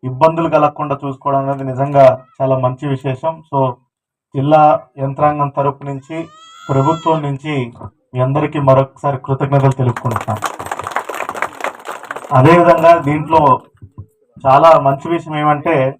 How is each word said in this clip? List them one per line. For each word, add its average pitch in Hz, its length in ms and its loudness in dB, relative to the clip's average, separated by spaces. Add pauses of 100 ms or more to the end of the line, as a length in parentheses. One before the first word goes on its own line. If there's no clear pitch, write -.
(100)
ఇబ్బందులు 160 440 0
కలగకుండా 147 480 0
చూసుకోవడం 139 400 -4
అనేది 135 280 -6
నిజంగా 139 340 2 (320)
చాలా 135 180 -2 (100)
మంచి 131 200 -4 (100)
విశేషం. 139 400 -6 (160)
So, 139 80 -2 (760)
జిల్లా 147 260 2 (400)
యంత్రాంగం 143 540 -2
తరపు 139 340 -4
నుంచి, 139 260 -12 (540)
ప్రభుత్వం 160 560 0
నుంచి 143 280 -8 (580)
మీ 127 140 -4
అందరికీ 147 320 -4 (100)
మరొకసారి 135 580 0
కృతజ్ఞతలు 135 540 0
తెలుపుకుంటున్నాను. 117 640 -4 (2000)
అదేవిధంగా 165 540 6 (160)
దీంట్లో 151 340 2 (1000)
చాలా 139 260 6 (160)
మంచి 139 280 -2
విషయం 156 280 -8
ఏమంటే 151 340 0 (240)